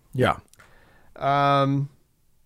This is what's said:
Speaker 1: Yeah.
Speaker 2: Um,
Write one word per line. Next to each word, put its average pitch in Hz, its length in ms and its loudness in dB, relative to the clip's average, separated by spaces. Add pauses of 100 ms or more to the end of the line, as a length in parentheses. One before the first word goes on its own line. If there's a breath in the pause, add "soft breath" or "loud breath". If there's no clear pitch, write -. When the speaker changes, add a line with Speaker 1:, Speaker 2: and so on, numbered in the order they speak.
(120)
Speaker 1:
Yeah. 120 240 0 (800 soft breath)
Speaker 2:
Um, 139 760 0 (560)